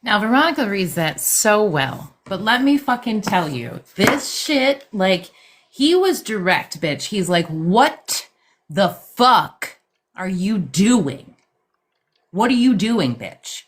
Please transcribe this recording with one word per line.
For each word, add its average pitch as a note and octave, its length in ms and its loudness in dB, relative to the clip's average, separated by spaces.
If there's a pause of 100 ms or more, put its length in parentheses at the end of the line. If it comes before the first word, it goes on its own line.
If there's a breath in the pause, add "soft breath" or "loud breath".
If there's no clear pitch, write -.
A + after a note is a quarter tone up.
Now, G#3+ 160 2
Veronica C4 480 2
reads G3 280 -2
that D#3 260 -2
so G#3+ 420 2
well, D3+ 520 -4 (100)
but F#3+ 160 -8
let A#3 220 0
me C#4+ 140 4
fucking A#3+ 440 -2
tell F3+ 280 -2
you, B2 320 -8 (140)
this B3 380 0
shit, C#4 580 -2
like, F#3+ 380 0 (400 soft breath)
he D4+ 260 2
was F#4 260 2
direct, F3+ 600 -2
bitch. C#3+ 220 -4
He's F#3+ 260 -4
like, E3+ 180 2
What F3 800 0 (420)
the F3 200 0
fuck - 880 0 (380)
are F#3 120 -10
you F#3+ 300 -2
doing? F3+ 760 0 (960)
What G#3+ 180 0
are C4 60 2
you B3 200 4
doing, F#3 400 0
bitch? - 520 -16